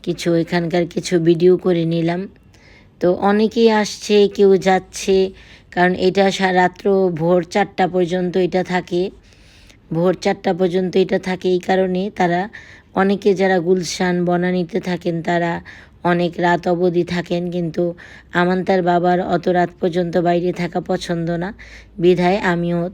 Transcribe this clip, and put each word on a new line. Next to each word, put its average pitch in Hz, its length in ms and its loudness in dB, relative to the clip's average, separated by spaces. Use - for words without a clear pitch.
কিছু 170 300 -2
এখানকার 170 520 0
কিছু 175 340 -2
ভিডিও 175 380 4
করে 170 280 0
নিলাম। 170 420 -2
তো 180 140 2
অনেকেই 220 580 2
আসছে, 208 560 2
কেউ 196 300 4
যাচ্ছে, 190 760 0
কারণ 180 240 2
এটা 190 360 2
সা-, 190 220 -2
রাত্র 185 560 2
ভোর 170 340 0
চারটা 196 440 -2
পর্যন্ত 180 500 -2
এটা 180 260 0
থাকে। 180 460 -4
ভোর 175 200 2
চারটা 190 400 -2
পর্যন্ত 185 440 0
এটা 190 220 2
থাকে, 185 300 -4
এই 180 100 0
কারণে 185 560 -2
তারা 180 340 0
অনেকে 196 400 2
যারা 185 260 2
গুলশান 180 680 0
বনানীতে 180 540 -2
থাকেন 175 420 -4
তারা 170 400 -2
অনেক 175 340 0
রাত 175 300 0
অবধি 175 360 0
থাকেন, 175 480 -4
কিন্তু 175 420 -4
আমান্তার 185 480 0
বাবার 175 400 2
অত 170 260 -2
রাত 175 220 0
পর্যন্ত 170 380 -2
বাইরে 175 360 0
থাকা 175 280 -6
পছন্দ 170 500 -4
না, 175 220 -6
বিধায় 180 400 4
আমিও 170 560 -2